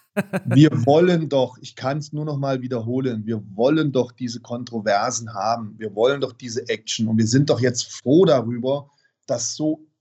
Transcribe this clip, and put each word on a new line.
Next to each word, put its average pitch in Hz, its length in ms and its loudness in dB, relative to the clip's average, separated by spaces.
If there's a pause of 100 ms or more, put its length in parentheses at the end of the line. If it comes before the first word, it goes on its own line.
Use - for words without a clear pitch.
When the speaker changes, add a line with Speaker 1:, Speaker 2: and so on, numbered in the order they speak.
(140)
Speaker 1:
<laughs> 147 300 -4
Speaker 2:
wir 147 260 8 (140)
wollen 160 460 4
doch, 131 320 0
ich - 140 -18
kann's 147 360 -6
nur 151 140 -6
noch 147 100 -6
mal 135 240 -2
wiederholen, 123 640 -4
wir 110 180 -4 (140)
wollen 147 340 2
doch 123 220 0
diese 120 280 -8
Kontroversen 113 920 -4
haben. 107 460 -4
Wir 104 160 -8
wollen 131 260 2
doch 117 120 -4
diese 117 360 -10
Action. 110 400 -4
Und 110 80 0
wir 110 100 4
sind 135 220 2
doch 120 120 2
jetzt 123 300 -2
froh 160 360 4
darüber, 131 640 0 (360)
dass - 280 -4
so 156 320 -4 (140)